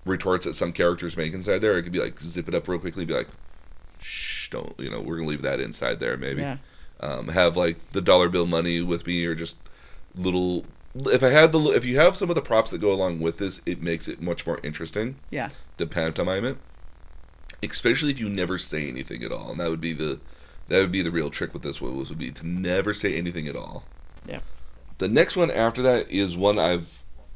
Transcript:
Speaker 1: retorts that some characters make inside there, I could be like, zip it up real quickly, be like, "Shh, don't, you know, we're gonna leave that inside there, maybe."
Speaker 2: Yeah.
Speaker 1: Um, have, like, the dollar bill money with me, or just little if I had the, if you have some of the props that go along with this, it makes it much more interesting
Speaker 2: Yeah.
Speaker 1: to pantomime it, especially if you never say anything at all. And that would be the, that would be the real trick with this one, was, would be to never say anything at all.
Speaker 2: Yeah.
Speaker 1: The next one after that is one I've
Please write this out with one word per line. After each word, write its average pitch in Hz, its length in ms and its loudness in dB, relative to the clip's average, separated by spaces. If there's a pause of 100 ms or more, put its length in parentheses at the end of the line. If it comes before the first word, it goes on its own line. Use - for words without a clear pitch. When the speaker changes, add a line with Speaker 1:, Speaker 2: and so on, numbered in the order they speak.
Speaker 1:
retorts 92 400 0
that 78 100 -4
some 87 180 -2
characters 87 420 2
make 80 180 -2
inside 95 260 0
there, 104 180 4
I 87 40 0
could 87 100 -6
be 90 80 0
like, 58 200 -4
zip 82 300 -6
it 85 60 0
up 85 120 -2
real 90 120 -2
quickly, 87 260 -6
be 78 80 -4
like, 65 140 -2 (760)
"Shh, - 480 -8
don't, - 300 -8
you 65 100 -6
know, 55 120 -6
we're 82 160 -4
gonna 80 120 -2
leave 73 140 -4
that 67 160 0
inside 58 400 -2
there, 60 180 -2
maybe." 67 240 -4
Speaker 2:
Yeah. 135 160 -4 (420)
Speaker 1:
Um, 65 300 -6
have, 85 260 6
like, 85 220 2 (140)
the 95 100 0
dollar 90 260 10
bill 87 200 2
money 85 340 2
with 85 240 0
me, 87 200 0
or 85 100 0
just 82 220 -8 (580)
little 90 500 0 (300)
if 127 280 4
I 127 60 8
had 156 220 10
the, 160 80 6 (120)
if 117 140 4
you 123 140 0
have 180 160 8
some 180 140 -2
of 170 60 2
the 160 60 0
props 113 300 4
that 90 80 -4
go 98 140 4
along 92 260 0
with 82 180 0
this, 98 280 -4
it 87 160 -4
makes 82 260 -2
it - 140 -6
much 85 260 -2
more 85 160 -2
interesting 101 520 -4 (140)
Speaker 2:
Yeah. 139 200 -4 (280)
Speaker 1:
to 87 80 -2
pantomime 87 600 0
it, 135 120 -4 (1040)
especially 135 500 0
if 131 80 -4
you 107 100 -4
never 92 280 -2
say 78 300 -6
anything 62 360 -8
at 57 80 -6
all. 57 200 -8
And 69 80 -6
that 85 100 -2
would 80 120 -2
be 82 120 -2
the, 71 260 -4 (480)
that 92 120 4
would 95 140 4
be 95 80 2
the 87 100 0
real 80 180 0
trick - 240 -6
with 67 100 -10
this 71 180 -6
one, 65 160 -2
was, 67 120 -6
would 80 100 -10
be 64 120 -6
to - 160 -10
never 92 460 0
say 98 240 -2
anything 85 300 -4
at 67 100 -6
all. - 260 -10 (440)
Speaker 2:
Yeah. - 120 -8 (580)
Speaker 1:
The 95 120 0
next 147 260 4
one 175 160 4
after 113 300 2
that 127 280 4
is 92 280 0
one 101 200 6
I've 87 460 0 (320)